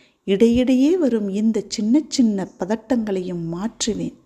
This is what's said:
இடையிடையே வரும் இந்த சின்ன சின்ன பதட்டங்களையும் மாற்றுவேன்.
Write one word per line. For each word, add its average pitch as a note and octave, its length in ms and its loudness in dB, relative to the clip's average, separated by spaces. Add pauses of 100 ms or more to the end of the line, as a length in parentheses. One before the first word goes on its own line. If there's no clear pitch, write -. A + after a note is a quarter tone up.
(260)
இடையிடையே A#3+ 680 4
வரும் A#3 340 0
இந்த G#3+ 280 0 (100)
சின்ன A#3 400 0
சின்ன G#3 420 0
பதட்டங்களையும் F#3+ 960 -4
மாற்றுவேன். F3+ 800 -6